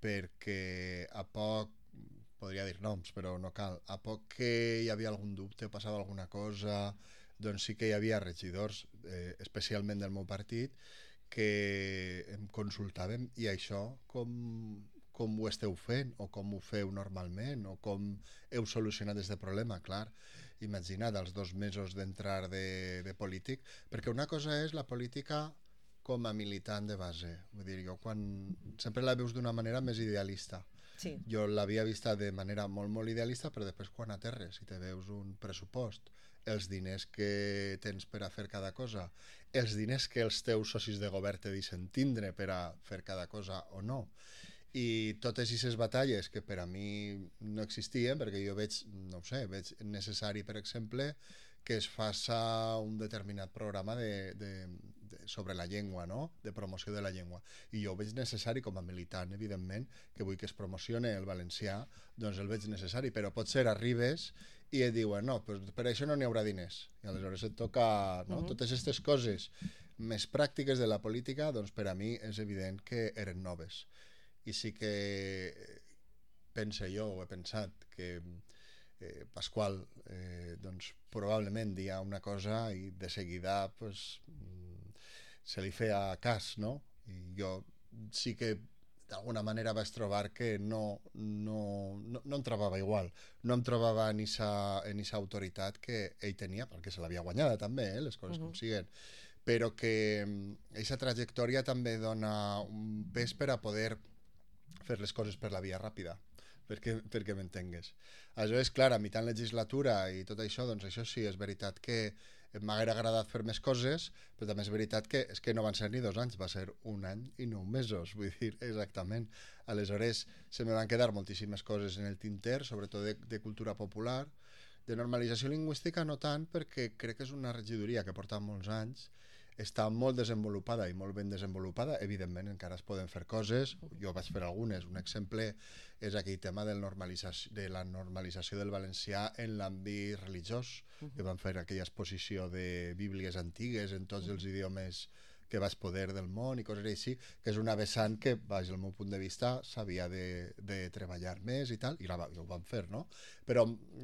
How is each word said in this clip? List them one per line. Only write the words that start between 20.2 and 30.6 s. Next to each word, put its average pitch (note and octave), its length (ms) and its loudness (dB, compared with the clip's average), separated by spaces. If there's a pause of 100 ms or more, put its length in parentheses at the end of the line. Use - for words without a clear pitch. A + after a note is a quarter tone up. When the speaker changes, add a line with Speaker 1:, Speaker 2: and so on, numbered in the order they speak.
Speaker 1:
imagina't, G2+ 540 0
als F2+ 180 -2
dos F#2 200 -2
mesos G2 400 -2
d'entrar F#2+ 560 -2
de, F#2 540 -2
de F#2+ 100 -6
polític, F#2+ 480 -4 (280)
perquè A2+ 200 -2
una B2 180 2
cosa D3+ 360 0
és D#3 100 -2
la D3 140 -2
política C#3 600 -2 (540)
com A#2+ 240 2
a A2 80 2
militant G#2 540 0
de G#2 80 0
base, F2 380 -4 (160)
vull G2 180 -10
dir, F#2 160 -4
jo F#2 160 -6
quan, G#2+ 220 -2 (560)
sempre B2 260 0
la B2+ 120 8
veus B2 200 2
d'una B2 160 2
manera A2+ 300 2
més A#2+ 180 2
idealista. G2 600 0 (340)